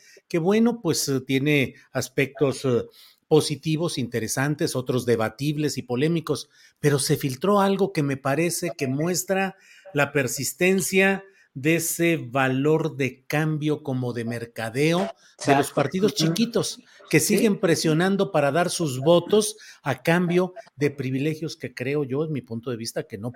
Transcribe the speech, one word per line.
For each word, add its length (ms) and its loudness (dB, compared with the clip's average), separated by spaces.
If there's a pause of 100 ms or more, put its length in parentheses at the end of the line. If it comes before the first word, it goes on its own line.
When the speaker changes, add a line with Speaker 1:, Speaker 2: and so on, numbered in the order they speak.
(280)
Speaker 1:
que 100 -2
bueno, 420 2
pues, 280 0
eh, 120 0
tiene 540 2 (180)
aspectos, 720 -2
eh, 200 2 (420)
positivos, 720 0
interesantes, 800 -2
otros 300 -2
debatibles 720 0
y 40 -8
polémicos, 680 -2 (300)
pero 220 2
se 160 0
filtró 440 0
algo 320 2
que 120 -2
me 120 -2
parece 600 -2
que 100 -4
muestra 720 -2 (380)
la 180 0
persistencia 1120 0 (300)
de 220 0
ese 400 0
valor 800 0
de 300 -4
cambio 560 -2
como 320 -4
de 100 -6
mercadeo 760 -2
de 540 -2
los 140 2
Speaker 2:
Exacto. 60 -16
Speaker 1:
partidos 380 2
Speaker 2:
Ujú. 120 0
Speaker 1:
chiquitos 560 0 (300)
que 100 6
Speaker 2:
Sí. 160 2
Speaker 1:
siguen 240 2
presionando 720 2
para 180 2
dar 200 0
sus 300 -4
votos 580 4 (240)
a 200 -4
cambio 520 2 (220)
de 140 0
privilegios 680 -4
que 160 -12
creo 300 -4
yo, 200 -4
en 80 -6
mi 80 -4
punto 300 -8
de 80 -4
vista, 240 -8
que 160 -12
no 180 -8